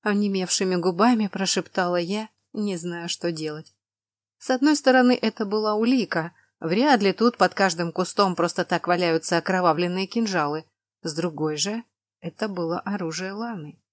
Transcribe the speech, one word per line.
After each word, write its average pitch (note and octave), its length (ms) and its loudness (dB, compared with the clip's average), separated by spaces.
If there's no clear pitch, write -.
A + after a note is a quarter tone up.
онемевшими G3 720 0
губами G3 500 2
прошептала F#3 680 -2
я, G3 340 -4
не G3+ 240 -4
зная, E3+ 300 -8
что F3 240 -4
делать. D#3 420 -10
С - 140 -6
одной C#4 240 4
стороны, B3+ 440 6
это A3 280 -2
была G#3+ 260 0
улика. G#3+ 600 0
Вряд A3 420 2
ли F#3+ 120 2
тут A#3 240 2
под F3+ 180 2
каждым E3+ 360 0
кустом F#3 440 0
просто E3+ 280 0
так E3+ 240 -2
валяются E3+ 500 2
окровавленные F3+ 680 0
кинжалы. E3 600 -2
С D#3 140 -6
другой D#3 420 -4
же, G#3 260 -4
это F#3+ 280 -6
было F3 320 -4
оружие F3+ 520 -6
Ланы. G3+ 500 -10